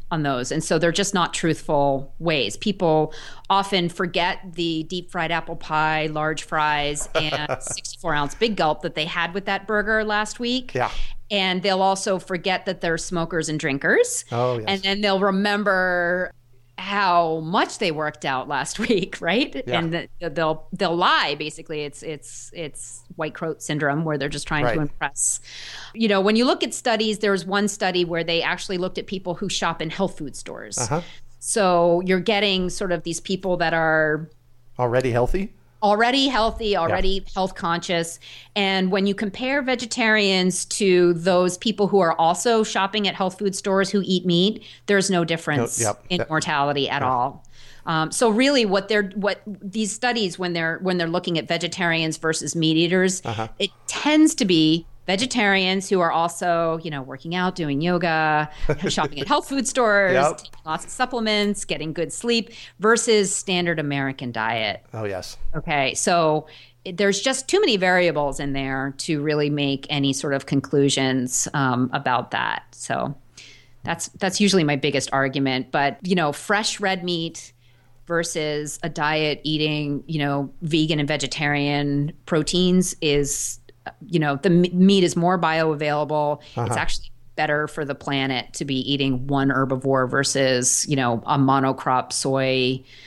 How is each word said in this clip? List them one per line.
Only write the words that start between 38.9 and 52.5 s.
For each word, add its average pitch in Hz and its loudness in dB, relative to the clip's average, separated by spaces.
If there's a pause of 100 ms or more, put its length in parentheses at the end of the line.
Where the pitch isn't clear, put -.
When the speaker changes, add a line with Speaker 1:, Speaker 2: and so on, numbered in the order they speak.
Speaker 1:
when 196 2
you 202 0
compare 247 -4
vegetarians 214 2 (160)
to 180 6
those 180 2
people 208 0
who 202 4
are 165 2
also 185 4
shopping 202 0
at 185 0
health 190 -2
food 196 -2
stores 196 0
who 202 2
eat 180 2
meat, 180 2 (240)
there's 196 2
no 175 2
difference 156 -2
Speaker 2:
No, 113 0
yep. - -4
Speaker 1:
in 180 -2
Speaker 2:
Yep. - -4
Speaker 1:
mortality 143 0
at 139 -2
Speaker 2:
Yeah. 127 0
Speaker 1:
all. 131 -2 (400)
Um, 160 0
so 233 2
really 254 4
what 196 0
they're, 208 0
what 196 -2
these 202 -6
studies, 226 -2
when 180 -2
they're, 165 -2
when 185 0
they're 170 0
looking 175 -2
at 156 -2
vegetarians 165 0
versus 160 -2